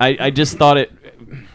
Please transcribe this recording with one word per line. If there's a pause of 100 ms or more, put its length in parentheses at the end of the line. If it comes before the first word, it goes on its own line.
I,
I
just
thought
it, (640)